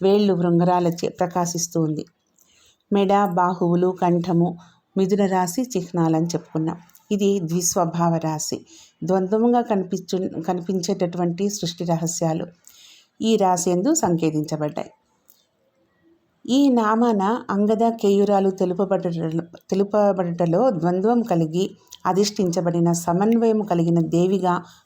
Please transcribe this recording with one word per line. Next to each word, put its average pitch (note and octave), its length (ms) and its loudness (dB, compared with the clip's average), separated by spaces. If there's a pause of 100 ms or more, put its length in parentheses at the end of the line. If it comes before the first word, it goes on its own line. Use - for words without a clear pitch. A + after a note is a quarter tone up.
వేళ్ళు G3 320 4
వృంగరాలచే F3 760 2
ప్రకాశిస్తూ F3 720 -4
ఉంది. D#3 260 -4 (840)
మెడ, G3+ 320 2
బాహువులు, F3+ 800 0
కంఠము F3 540 0 (400)
మిథున F#3+ 300 2
రాశి F3+ 360 0
చిహ్నాలని E3+ 640 0
చెప్పుకున్నాం. E3 500 -6 (360)
ఇది G3 280 0
ద్విస్వభావ E3+ 760 0
రాశి. D#3 500 -6 (380)
ద్వంద్వముగా G#3+ 560 2
కనిపించు-, F#3 800 -4
కనిపించేటటువంటి F3+ 1080 -4
సృష్టి F3+ 360 -6
రహస్యాలు E3 640 -2 (760)
ఈ A3 140 2
రాశి F#3 340 2
యందు F#3+ 240 2
సంకేతించబడ్డాయి. D#3 960 -2 (1600)
ఈ C#4 220 4
నామాన A3+ 800 2
అంగద, G#3 380 2
కేయూరాలు G3+ 600 2
తెలుపబడుట-, F3 920 -2 (280)
తెలుపబడుటలో F#3+ 1000 2
ద్వంద్వం F#3 520 0
కలిగి E3+ 540 -2 (300)
అధిష్ఠించబడిన F3 840 0
సమన్వయం G#3+ 720 2
కలిగిన E3+ 380 0
దేవిగా F3 640 0 (240)